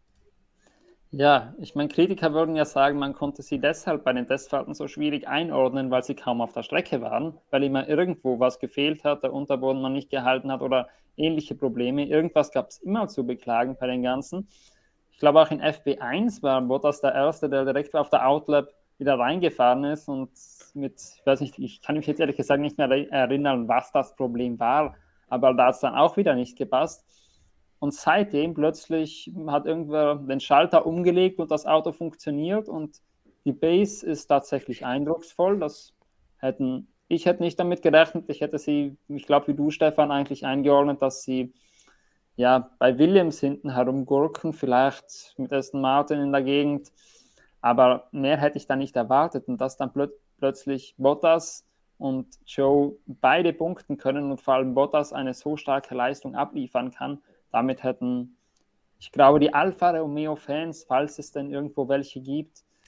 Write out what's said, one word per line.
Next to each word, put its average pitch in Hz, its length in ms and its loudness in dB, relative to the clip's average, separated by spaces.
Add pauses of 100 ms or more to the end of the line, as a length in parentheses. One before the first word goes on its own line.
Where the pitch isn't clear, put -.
(1120)
Ja, 139 480 4
ich - 160 -14
meine, 147 140 -2
Kritiker 165 460 0
würden 160 200 2
ja 151 120 2
sagen, 143 320 2
man 139 160 -4
konnte 143 260 -8
sie 139 180 -6
deshalb 156 460 -2
bei 127 80 0
den 123 140 -2
Testfahrten 139 480 -4
so 147 140 -10
schwierig 147 380 -4
einordnen, 135 640 0
weil 127 120 2
sie 131 120 -6
kaum 120 280 -4
auf 113 100 -6
der 117 100 -8
Strecke - 380 -4
waren, 117 320 -4 (160)
weil 139 160 0
immer 135 240 -2
irgendwo 151 520 -2
was 127 180 0
gefehlt 151 460 -4
hat, 147 180 -2
der 131 100 -2
Unterboden 135 480 -2
mal 131 80 -4
nicht 139 220 -6
gehalten 131 420 -2
hat 131 80 -6
oder 131 280 -2 (280)
ähnliche 156 380 -2
Probleme. 131 520 -2
Irgendwas 151 460 0
gab's - 240 -6
immer 196 320 -4
zu 131 160 -6
beklagen 123 560 -4
bei 127 60 -6
den 127 160 -4
Ganzen. 143 460 -6 (600)
Ich - 80 -20
glaube, 147 220 8
auch 156 100 6
in 151 100 -4
F 151 220 -2
P 139 160 -2
eins 185 440 -4
war 135 180 2
Bottas 135 400 0
der 175 140 2
Erste, 147 340 0
der 135 160 0
direkt 139 320 -2
auf - 140 0
der 123 180 4
Outlap 147 400 2 (300)
wieder 135 200 0
reingefahren 139 680 2
ist 151 260 -6
und 131 180 -8 (460)
mit, 139 260 -10
ich - 240 -18
weiß 135 160 2
nicht, 135 180 -8
ich 135 220 -12
kann 151 160 -4
mich 151 100 -6
jetzt 147 140 -2
ehrlich 143 160 0
gesagt 139 240 0
nicht 147 160 -4
mehr 135 140 2
re-, 143 200 0
erinnern, 135 560 0
was 120 260 0
das - 220 -2
Problem 120 460 -4
war, 135 340 0 (360)
aber 127 240 4
da 123 140 6
hat's 127 120 0
dann 127 140 -2
auch 156 240 4
wieder 165 160 4
nicht 123 240 -4
gepasst. 135 440 -2 (800)
Und 143 140 -4
seitdem 170 600 0
plötzlich 156 760 -4 (160)
hat 143 180 -2
irgendwer 151 520 0
den 135 240 -6
Schalter 160 440 6
umgelegt 180 540 2
und 156 140 -4
das 151 120 -2
Auto 156 280 2
funktioniert 165 760 -6
und 156 340 -12 (420)
die 139 80 -2
Base 180 520 0
ist 151 220 -6
tatsächlich 135 580 -2
eindrucksvoll. 165 760 -2
Das - 340 -10 (440)
hätten, 131 500 -4 (180)
ich 175 200 -2
hätte 175 140 2
nicht 170 200 -2
damit 175 220 -2
gerechnet. 160 480 6
Ich - 100 -8
hätte 147 180 -4
sie, 147 380 -2 (100)
ich 143 200 -10
glaub, 143 200 4
wie 147 80 0
du, 147 160 0
Stefan, 151 400 2
eigentlich 139 340 -4
eingeordnet, 143 560 4
dass 135 220 -2
sie, 127 300 -4 (840)
ja, 123 340 4 (120)
bei 123 180 4
Williams 170 400 4
hinten 143 340 -4
herumgurken, 139 800 0
vielleicht 135 840 -2
mit 131 160 -6
Aston 135 280 -4
Martin 143 380 2
in 139 140 -2
der 139 100 2
Gegend. 143 480 0 (720)
Aber 123 500 4
mehr 143 280 0
hätte 143 200 0
ich - 80 -14
da 135 80 0
nicht 135 220 -4
erwartet. 135 500 0
Und 123 140 -6
dass 131 160 -4
dann 131 160 -6
plöt-, 143 260 -4 (200)
plötzlich 135 600 -4
Bottas 147 640 2 (320)
und 131 300 -6 (180)
Joe 143 520 2 (100)
beide 156 460 2
punkten 165 460 -6
können 139 340 -4
und 131 80 -8
vor 135 140 0
allem 131 200 0
Bottas 143 380 0
eine 131 200 -6
so 151 240 -6
starke 135 380 -4
Leistung 131 400 -4
abliefern 127 560 -4
kann, 139 320 -10 (280)
damit 127 320 -2
hätten, 123 540 -4 (640)
ich - 140 -20
glaube, 143 280 6
die 147 140 2
Alfa 175 360 0
Romeo-Fans, 151 920 -6
falls 147 340 -2
es - 140 -14
denn 143 180 -8
irgendwo 143 380 -6
welche 139 320 -4
gibt, 139 440 -8 (240)